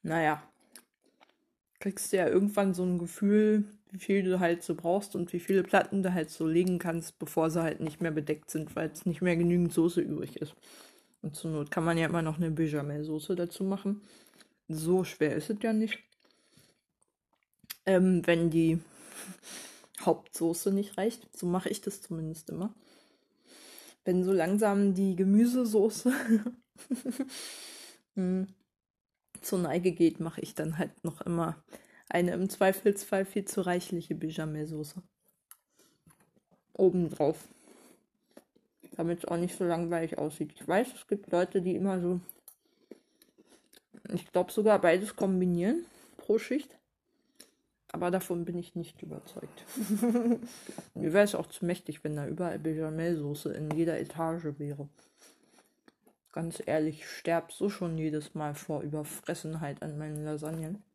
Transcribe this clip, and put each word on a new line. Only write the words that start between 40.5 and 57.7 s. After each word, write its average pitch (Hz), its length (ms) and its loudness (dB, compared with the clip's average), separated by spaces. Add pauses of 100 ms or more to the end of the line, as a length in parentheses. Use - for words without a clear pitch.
Ich - 120 -14
weiß, 208 280 2
es - 120 -20
gibt 202 260 -4
Leute, 180 300 2
die 180 120 0
immer 185 260 0
so, 180 200 0 (1900)
ich - 200 -6
glaub, 180 180 2
sogar 214 300 6
beides 185 360 4
kombinieren 185 680 2 (320)
pro - 220 0
Schicht. - 380 -4 (1160)
Aber 175 180 -2
davon 175 360 -2
bin 175 120 -4
ich - 160 -10
nicht - 280 -8
überzeugt. - 600 -14 (120)
<laughs> 226 640 2 (540)
Mir 156 180 -2
wär's 208 220 6
auch - 120 -4
zu - 200 -6
mächtig, 170 360 -4
wenn 151 140 -4
da 143 100 -4
überall 165 320 -4
Béchamel-Soße 156 920 -2
in 151 180 -6
jeder 160 300 0
Etage 165 580 -4
wäre. 143 300 -8 (1400)
Ganz 165 320 -6
ehrlich, 156 360 -2
ich - 60 -16
sterb - 460 -4
so 202 160 -2
schon 170 300 -4